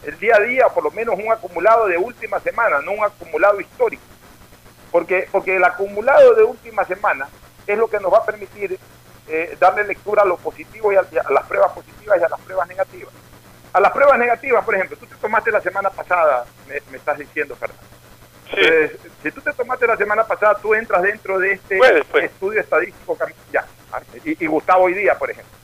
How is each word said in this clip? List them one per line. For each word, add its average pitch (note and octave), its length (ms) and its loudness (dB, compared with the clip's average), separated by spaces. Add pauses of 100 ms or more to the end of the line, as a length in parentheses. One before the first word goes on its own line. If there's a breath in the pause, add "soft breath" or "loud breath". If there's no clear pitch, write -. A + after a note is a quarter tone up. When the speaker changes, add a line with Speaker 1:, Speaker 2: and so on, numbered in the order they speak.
Speaker 1:
El - 160 -14
día A3 160 4
a G#3 60 6
día, A#3+ 280 2
por E3+ 140 -2
lo D3 80 -2
menos G#3+ 260 -4
un A3 140 -4
acumulado G#3+ 560 2
de E3+ 100 0
última G#3+ 420 -6
semana, F3 420 -2
no E3+ 100 -8
un G#3+ 120 -4
acumulado F#3+ 560 0
histórico. - 440 -4 (880)
Porque, F3 400 0
porque F#3 260 -2
el F#3 60 2
acumulado G#3+ 720 4
de A3 80 8
última A3 420 -2
semana C#3+ 420 -4 (380)
es G#3 120 -2
lo A3+ 120 0
que G#3 100 -4
nos F#3 140 0
va A3 60 6
a A3 40 0
permitir, G3+ 560 -8 (480)
eh, D#3+ 320 -6
darle G#3 240 2
lectura G3+ 380 -2
a G3+ 40 4
lo F3+ 120 -2
positivo G3+ 560 -6
y - 20 0
a, F#3 160 2
y D#3+ 60 -4
a D3+ 140 -4
las C#3 160 0
pruebas F#3+ 240 0
positivas F#3+ 500 -4
y - 20 2
a D#3+ 60 0
las - 120 -8
pruebas F3+ 260 -6
negativas. F#3 440 -10 (600)
A F#3 60 4
las G3 120 4
pruebas C4+ 280 4
negativas, A#3+ 440 0
por G#3+ 120 -2
ejemplo, F3+ 200 -4
tú - 100 -20
te - 100 -20
tomaste A3 360 -2
la G#3 80 0
semana F#3+ 300 -4
pasada, D3+ 560 0 (220)
me, C#3+ 140 -10 (100)
me C3 60 -16
estás D3 200 -6
diciendo, C#3+ 380 -10
Fernando. - 280 -14 (640)
Speaker 2:
Sí. - 160 -4
Speaker 1:
Entonces, D#3+ 380 2 (240)
si D3+ 80 -8
tú C#4 100 -18
te D4 120 -6
tomaste B3 340 -4
la A3 100 0
semana G#3 260 -2
pasada, G#3 380 0
tú G#3+ 140 0
entras G#3+ 260 -2
dentro G3 380 -4
de G3 140 -2
este F#3+ 240 -6
Speaker 2:
Puedes, A3 280 4
pues. - 200 0
Speaker 1:
estudio G3+ 360 -6
estadístico. F3 560 -4
cam-, - 160 -8 (180)
ya. - 140 -2 (580)
Y, D#3+ 220 -6
y - 20 -4
Gustavo F#3 360 2
hoy F3+ 100 2
día, F#3+ 240 0
por B2 140 -6
ejemplo. G#2+ 200 -16 (120)